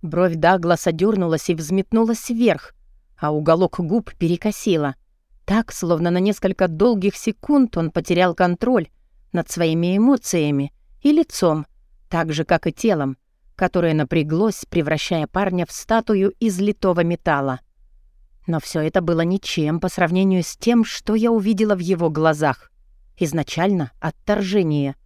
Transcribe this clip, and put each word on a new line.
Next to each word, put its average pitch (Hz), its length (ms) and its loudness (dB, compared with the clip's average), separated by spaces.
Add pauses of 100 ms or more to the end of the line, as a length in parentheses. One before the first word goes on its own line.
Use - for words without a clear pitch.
Бровь 170 340 0
Дагласа 170 560 2
дернулась 170 580 0
и 175 60 2
взметнулась 196 720 -2
вверх, 226 440 0 (440)
а 151 140 -2
уголок 165 480 2
губ 180 360 -2
перекосило. 170 800 -2 (500)
Так, 214 260 0
словно 170 400 0
на 175 60 2
несколько 190 500 0
долгих 196 480 2
секунд 262 640 0
он 165 140 -2
потерял 180 440 0
контроль 185 540 0 (420)
над 170 180 -4
своими 170 460 0
эмоциями 160 760 0 (260)
и 294 140 2
лицом, 165 520 0 (440)
так 160 240 -2
же, 156 100 -2
как 165 240 0
и 160 60 -4
телом, 147 420 -2 (400)
которое 175 380 0
напряглось, 156 760 -2
превращая 156 560 -2
парня 185 400 -2
в - 60 -18
статую 208 600 0 (100)
из 202 180 -2
литого 190 460 0
металла. 143 560 -2 (840)
Но 165 120 -2
все - 220 -4
это 160 180 0
было 165 220 0
ничем 170 580 -2
по 185 80 -2
сравнению 185 560 2
с - 140 -10
тем, 233 260 2
что - 320 -4
я 226 160 2
увидела 214 440 2
в 180 40 -8
его 170 300 0
глазах. 156 600 0 (480)
Изначально 165 840 -2
отторжение. 170 960 -2 (100)